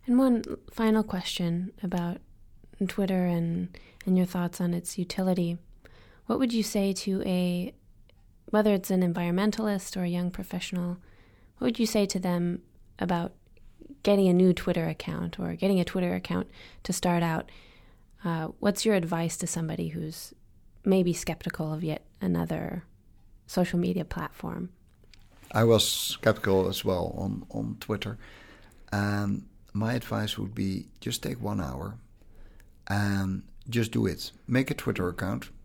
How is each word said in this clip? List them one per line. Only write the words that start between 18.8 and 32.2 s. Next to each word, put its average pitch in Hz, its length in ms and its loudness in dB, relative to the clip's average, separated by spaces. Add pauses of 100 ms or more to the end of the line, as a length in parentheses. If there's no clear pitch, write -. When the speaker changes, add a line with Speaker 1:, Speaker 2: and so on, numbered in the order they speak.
Speaker 1:
your 214 80 6
advice 165 420 0
to 180 100 -4
somebody 165 420 -4
who's 156 440 -8 (520)
maybe 185 280 4
skeptical 160 600 -4
of 160 120 -4
yet 151 200 -4 (160)
another 165 640 -2 (600)
social 175 320 0
media 180 260 0
platform? - 680 -8 (840)
Speaker 2:
I 110 120 4
was 113 220 8
skeptical 95 840 2
as - 160 -4
well 87 340 0
on, 98 320 -4
on 110 300 -4
Twitter. 107 360 -6 (720)
And 101 560 -2 (280)
my 113 200 0
advice 110 440 -4
would 104 160 -6
be 95 340 -2 (120)
just - 220 -6
take 131 200 -6
one 104 180 -4
hour 80 380 -8 (880)